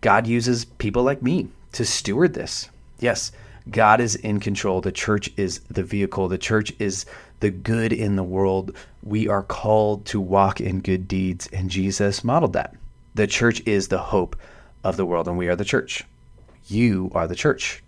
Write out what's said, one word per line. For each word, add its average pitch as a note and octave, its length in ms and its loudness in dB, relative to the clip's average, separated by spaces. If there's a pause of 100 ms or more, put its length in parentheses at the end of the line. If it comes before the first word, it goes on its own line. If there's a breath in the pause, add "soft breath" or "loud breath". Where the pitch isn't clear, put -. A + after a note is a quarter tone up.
God A2+ 280 4
uses A#2+ 360 2
people A#2 380 -2
like C#3 200 0
me D3 260 0 (240)
to A#2+ 120 -2
steward C#3 480 0
this. - 380 -10 (300)
Yes, A#2 320 -2 (360 loud breath)
God A2 320 6
is A2 140 0
in G#2 240 -2
control. G2 420 -2
The F2+ 120 -4
church - 440 -2
is F#2+ 220 -2 (100)
the G2 140 -4
vehicle. F#2+ 460 -2
The F#2 100 -2
church G#2+ 400 0
is F#2+ 260 -4 (360 loud breath)
the G#2 100 2
good A2+ 420 0
in G2+ 220 0
the F#2+ 80 0
world. F#2+ 540 0 (260 loud breath)
We G#2+ 240 -2
are G2+ 160 2
called G#2+ 640 0
to G#2 140 -2
walk G2 400 4
in F#2+ 220 -2
good F#2 260 -2
deeds, F#2 440 -2
and F#2 160 -4
Jesus G2 540 0
modeled B2+ 300 2
that. - 240 -4 (400)
The G#2+ 100 2
church A#2 400 2
is G2+ 220 2
the F#2+ 100 0
hope - 380 0 (480 loud breath)
of F#2 120 0
the F#2+ 80 0
world, E2+ 220 0
and F2 100 -4
we F2 120 -2
are F2 80 2
the G2+ 80 -2
church. - 400 -2 (640)
You G2+ 440 2
are E2+ 140 0
the F2 80 -4
church. - 540 -2